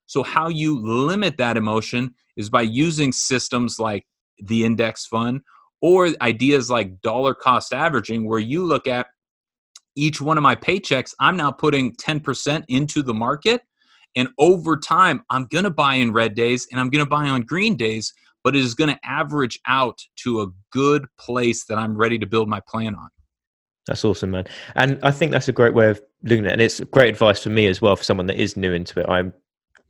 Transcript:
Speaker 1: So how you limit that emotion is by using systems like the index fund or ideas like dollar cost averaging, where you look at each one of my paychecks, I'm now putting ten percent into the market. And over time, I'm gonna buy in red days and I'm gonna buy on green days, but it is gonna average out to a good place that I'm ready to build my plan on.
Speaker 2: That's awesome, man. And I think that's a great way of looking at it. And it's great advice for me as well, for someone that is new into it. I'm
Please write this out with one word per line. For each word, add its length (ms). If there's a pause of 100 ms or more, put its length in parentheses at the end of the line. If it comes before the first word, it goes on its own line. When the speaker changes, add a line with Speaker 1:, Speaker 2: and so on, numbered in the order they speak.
Speaker 1:
So 160
how 260
you 300
limit 580
that 200
emotion 580 (200)
is 140
by 140
using 480
systems 680
like 260 (340)
the 260
index 400
fund 360 (400)
or 280 (120)
ideas 500
like 300
dollar 340
cost 360
averaging, 560
where 120
you 260
look 220
at 200 (880)
each 240
one 180
of 40
my 140
paychecks, 640
I'm 180
now 140
putting 440
ten 240
percent 480
into 360
the 100
market. 480 (540)
And 140 (100)
over 360
time, 540
I'm 220
gonna 180
buy 260
in 180
red 200
days 380
and 80
I'm 100
gonna 160
buy 220
on 160
green 340
days, 340 (320)
but 120
it 80
is 100
gonna 300
average 640
out 320 (240)
to 180
a 60 (240)
good 340 (140)
place 460
that 120
I'm 180
ready 240
to 60
build 240
my 180
plan 280
on. 140 (800)
Speaker 2:
That's 160
awesome, 280
man. 140 (300)
And 280
I 80
think 200
that's 160
a 60
great 200
way 160
of 120 (220)
looking 220
at 60
it. 20
And 80
it's 180 (120)
great 180
advice 340
for 60
me 180
as 140
well, 140
for 80
someone 240
that 120
is 180
new 160
into 260
it. 80
I'm 260 (560)